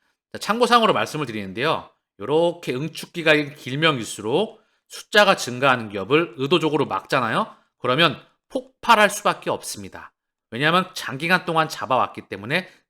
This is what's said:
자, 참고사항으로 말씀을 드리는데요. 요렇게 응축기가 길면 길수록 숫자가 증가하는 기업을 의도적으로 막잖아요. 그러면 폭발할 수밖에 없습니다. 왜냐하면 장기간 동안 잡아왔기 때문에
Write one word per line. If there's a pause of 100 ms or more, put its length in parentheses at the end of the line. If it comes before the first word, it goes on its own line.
(300)
자,
참고사항으로
말씀을
드리는데요. (300)
요렇게
응축기가 (220)
길면
길수록 (260)
숫자가
증가하는
기업을
의도적으로
막잖아요. (240)
그러면 (280)
폭발할
수밖에
없습니다. (380)
왜냐하면
장기간
동안
잡아왔기
때문에 (200)